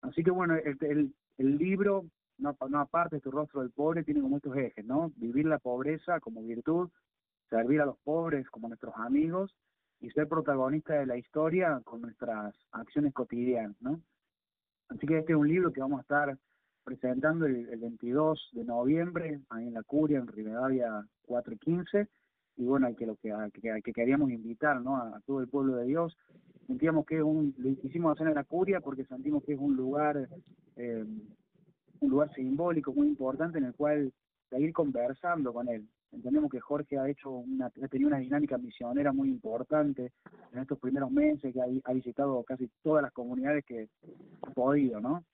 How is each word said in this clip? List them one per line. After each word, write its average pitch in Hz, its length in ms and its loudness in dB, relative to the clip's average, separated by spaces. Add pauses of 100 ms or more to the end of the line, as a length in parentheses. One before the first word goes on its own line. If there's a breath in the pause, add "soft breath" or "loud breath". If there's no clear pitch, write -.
Así 165 240 -4
que 180 60 6
bueno, 180 240 2
el, 151 260 -2
el, 147 340 2 (220)
el 135 220 4
libro, 190 480 2 (320)
no, 143 180 -2 (140)
no 147 100 2
aparte 165 360 0
de 139 40 -4
tu 135 100 -6
rostro 143 300 -2
del 127 100 -4
pobre, 160 340 0
tiene 147 180 2
como 135 140 0
estos 139 200 -4
ejes, 113 300 -4
¿no? 151 300 0
Vivir 120 280 0
la 156 140 4
pobreza 147 640 -2
como 113 220 -12
virtud, 156 460 0 (640)
servir 117 300 4
a 143 60 4
los 135 120 -4
pobres 156 520 -2
como 113 180 -12
nuestros 113 280 -12
amigos 156 580 0 (460)
y 117 100 -12
ser 151 180 0
protagonista 151 640 0
de 143 120 2
la 123 100 -2
historia 160 680 0
con 117 180 -12
nuestras 110 520 -6 (160)
acciones 139 420 -2
cotidianas, 120 680 -2
¿no? 143 200 -4 (880)
Así 127 180 -8
que 160 120 4
este 160 140 0
es 156 60 6
un 147 100 6
libro 175 240 4
que 135 80 -4
vamos 135 180 0
a 131 40 -8
estar 143 360 0 (460)
presentando 135 600 0
el, 120 220 0
el 117 120 -10
veintidós 123 720 0
de 117 120 -8
noviembre, 151 760 0 (100)
ahí 117 160 -8
en 117 80 -8
la 113 80 -6
Curia, 147 360 2
en 120 80 -4
Rivadavia 110 800 -2 (180)
cuatro 120 300 -4
y 107 60 -12
quince, 180 500 0 (480)
y 123 80 -4
bueno, 131 220 4
al 117 100 -2
que, 117 100 -6
lo 110 100 -6
que, 107 160 -6
al 104 200 -6
que, 113 180 -6
al 107 120 -4
que 120 100 -8
queríamos 131 380 4
invitar, 120 500 -2
¿no? 131 160 -2
A, 113 200 -6
a 107 100 -16
todo 135 140 -2
el 123 80 -4
pueblo 135 280 2
de 120 100 -2
Dios. 165 300 0 (500 soft breath)
Sentíamos 135 400 2
que 160 100 -2
es 156 60 2
un, 151 360 2
lo 131 220 2
quisimos 156 320 0
hacer 160 160 0
en 151 60 2
la 143 100 -2
Curia 185 360 0
porque 135 240 -8
sentimos 139 380 -4
que 147 120 -2
es 135 40 -6
un 139 160 2
lugar, 143 540 0 (480)
eh, 117 280 -4 (960)
un 285 100 2
lugar 143 240 4
simbólico 143 580 0
muy 147 160 6
importante 139 500 0
en 139 60 2
el 123 100 -4
cual 147 380 2 (380)
seguir 139 220 2
conversando 135 800 0
con 120 160 -4
él. 110 180 -6 (240)
Entendemos 285 400 0
que 123 100 -6
Jorge 147 380 -4
ha 135 80 0
hecho 139 240 -6
una, 127 360 -4
ha 131 220 -10
tenido 139 200 2
una 143 100 2
dinámica 139 380 0
misionera 123 560 -2
muy 135 160 2
importante 147 840 0 (400 loud breath)
en 247 60 -8
estos 262 200 -4
primeros 262 320 -2
meses, 285 420 2
que 127 80 -2
ha, 123 60 0 (180)
ha 123 80 -2
visitado 131 520 0
casi 127 260 -6 (120)
todas 156 200 4
las 135 100 -4
comunidades 127 540 -2
que 113 220 -8 (520)
ha - 120 -10
podido, 131 480 2
¿no? 151 340 -2